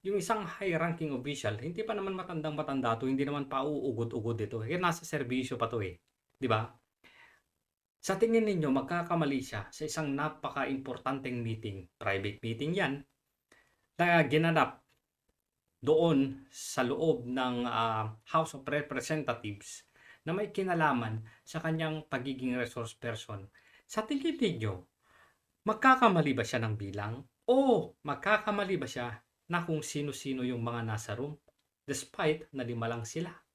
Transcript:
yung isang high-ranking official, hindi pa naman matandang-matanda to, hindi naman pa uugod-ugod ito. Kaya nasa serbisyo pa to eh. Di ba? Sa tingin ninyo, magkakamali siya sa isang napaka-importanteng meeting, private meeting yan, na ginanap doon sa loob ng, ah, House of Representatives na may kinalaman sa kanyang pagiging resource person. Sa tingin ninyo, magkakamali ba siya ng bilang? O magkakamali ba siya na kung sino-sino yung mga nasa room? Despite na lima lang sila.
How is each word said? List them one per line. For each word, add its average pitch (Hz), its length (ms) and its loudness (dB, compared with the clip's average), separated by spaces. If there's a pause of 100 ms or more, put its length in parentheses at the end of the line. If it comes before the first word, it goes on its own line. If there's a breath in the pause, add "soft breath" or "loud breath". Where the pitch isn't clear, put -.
yung 196 160 0
isang 214 240 0
high-ranking 165 720 0
official, 123 400 -2
hindi 165 240 -6
pa 220 160 -2
naman 196 160 -4
matandang-matanda 151 880 -2
to, 131 80 0
hindi 135 160 2
naman 143 240 -2
pa 135 160 0
uugod-ugod 117 720 -2
ito. 110 240 -4
Kaya 139 160 -2
nasa 175 240 2
serbisyo 127 560 -2
pa 113 80 2
to 110 160 -2
eh. 90 160 -6 (400)
Di 135 80 -4
ba? 113 240 2 (1300 loud breath)
Sa - 180 -2
tingin 226 320 6
ninyo, 160 240 2
magkakamali 160 720 2
siya 104 240 -8
sa - 160 -12
isang 151 320 -2
napaka-importanteng 135 1300 -4
meeting, 107 560 -6
private 101 400 -2
meeting 117 320 -2
yan, 175 220 0 (1040 soft breath)
na 170 240 8
ginanap 156 560 4 (1040)
doon 151 640 4
sa - 380 -2
loob 123 420 2
ng, 123 400 0
ah, 110 480 0 (160)
House 160 240 0
of 135 80 -14
Representatives 135 1200 -4 (400 loud breath)
na 160 80 -4
may 202 240 -2
kinalaman 147 640 2 (240 loud breath)
sa - 160 -8
kanyang 160 480 -2
pagiging 127 480 -4
resource 117 400 -6
person. 110 480 -8 (400 soft breath)
Sa - 240 -4
tingin 285 320 -2
ninyo, 113 340 0 (960 soft breath)
magkakamali 214 640 6
ba 113 160 0
siya 117 160 -2
ng 110 160 0
bilang? 104 480 -6 (200)
O 254 440 6 (160)
magkakamali 202 720 0
ba 135 80 -4
siya 120 240 -6 (400)
na 170 120 0
kung 160 200 -2
sino-sino 135 600 -4
yung 123 200 -2
mga 117 200 -4
nasa 107 320 -4
room? 147 200 -8 (520)
Despite 156 680 -2
na 123 120 -4
lima 117 240 -4
lang 117 160 -6
sila. 165 240 -6 (240)